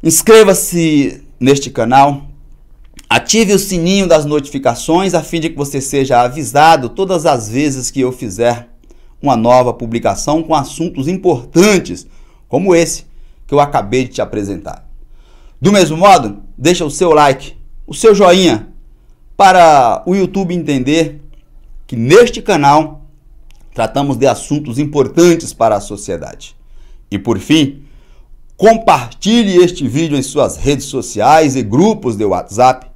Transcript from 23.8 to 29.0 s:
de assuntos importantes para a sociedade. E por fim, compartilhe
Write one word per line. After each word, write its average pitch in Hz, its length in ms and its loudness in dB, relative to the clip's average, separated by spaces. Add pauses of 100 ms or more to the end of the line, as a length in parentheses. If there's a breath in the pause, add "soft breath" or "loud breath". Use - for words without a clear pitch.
de 127 100 0
assuntos 131 520 -4
importantes 151 720 0
para 110 220 0
a 101 60 -2
sociedade. 92 760 -12 (560)
E 101 80 -6
por 113 220 -4
fim, 156 420 0 (760 soft breath)
compartilhe 202 1000 0